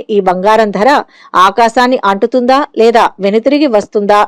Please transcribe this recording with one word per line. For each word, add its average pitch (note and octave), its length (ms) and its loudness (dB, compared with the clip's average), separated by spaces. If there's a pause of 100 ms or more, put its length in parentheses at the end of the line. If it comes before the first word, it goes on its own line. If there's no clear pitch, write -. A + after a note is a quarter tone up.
(160)
ఈ - 20 0 (120)
బంగారం G#3 480 0
ధర G#3+ 120 0 (540)
ఆకాశాన్ని A#3+ 560 0 (100)
అంటుతుందా A#3+ 480 0 (240)
లేదా A3+ 220 2 (200)
వెనుతిరిగి A3+ 520 0
వస్తుందా G#3 520 0